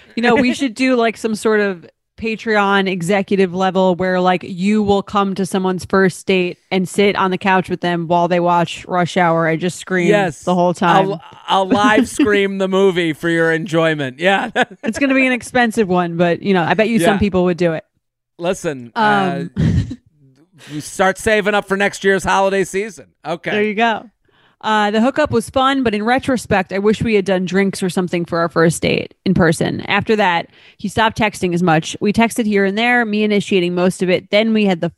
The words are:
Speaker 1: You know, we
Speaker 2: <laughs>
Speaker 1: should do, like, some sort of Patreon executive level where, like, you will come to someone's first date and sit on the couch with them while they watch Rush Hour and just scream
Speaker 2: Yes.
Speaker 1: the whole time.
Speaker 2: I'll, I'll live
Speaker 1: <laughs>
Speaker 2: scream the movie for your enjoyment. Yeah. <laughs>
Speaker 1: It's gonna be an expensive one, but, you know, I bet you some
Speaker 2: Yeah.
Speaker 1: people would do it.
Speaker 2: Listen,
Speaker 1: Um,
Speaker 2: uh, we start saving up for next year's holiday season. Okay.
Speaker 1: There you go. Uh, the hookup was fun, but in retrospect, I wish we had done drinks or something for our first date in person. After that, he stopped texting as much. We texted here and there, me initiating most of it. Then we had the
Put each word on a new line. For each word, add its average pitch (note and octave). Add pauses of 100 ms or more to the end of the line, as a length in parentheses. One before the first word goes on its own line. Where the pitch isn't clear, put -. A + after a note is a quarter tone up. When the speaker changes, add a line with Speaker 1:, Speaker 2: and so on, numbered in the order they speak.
(160)
Speaker 1:
You A3+
know, A#3+
we C4
Speaker 2:
<laughs> -
Speaker 1:
should C4
do, C4
like, A3+
some A3
sort G#3+
of G3 (320)
Patreon G#3
executive F#3+
level F#3
where, F#3
like, F3+
you G3+
will G3
come G3
to F#3+
someone's F#3
first F#3+
date F3+ (120)
and F#3
sit G3+
on F#3+
the F#3
couch F#3
with F3+
them F3
while F3
they F3+
watch F3
Rush F3+
Hour E3
and D#3+
just F3
scream F3+
Speaker 2:
Yes. G3
Speaker 1:
the F3+
whole F3
time. F#3+
Speaker 2:
I'll, F3+ (260)
I'll F#3+
live G#3
Speaker 1:
<laughs> -
Speaker 2:
scream G3+
the F#3+
movie F#3
for E3+
your E3
enjoyment. D#3+
Yeah. F#3+
<laughs> -
Speaker 1:
It's A#3
gonna C4+
be C4
an B3+
expensive A#3
one, F3
but, E3+
you G3+
know, F3
I D#3
bet G#3+
you A3+
some G#3
Speaker 2:
Yeah. G3
Speaker 1:
people F#3+
would F3+
do E3+
it. - (520)
Speaker 2:
Listen, D#3+
Speaker 1:
Um, F#3+
Speaker 2:
uh, - (1080)
we D3+
start F#3+
saving G#3
up G3+
for G3
next G3
year's F#3+
holiday F#3+
season. F#3+ (120)
Okay. D#3+
Speaker 1:
There G#3
you G#3+
go. A3+ (520)
Uh, G#3+
the A3
hookup C#4
was A#3
fun, C4+
but A3+
in G#3
retrospect, A#3+
I F#3
wish G#3
we A3+
had G3
done F#3
drinks F#3+
or F#3+
something F3
for E3+
our E3+
first E3
date - (100)
in F#3+
person. -
After G3+
that, F3+ (280)
he -
stopped A3
texting G3
as F3
much. D#3+
We G#3
texted A3+
here G3+
and G3
there, A#3+
me G#3+
initiating G3
most F3+
of F3+
it. -
Then A3
we G#3+
had F#3
the E3+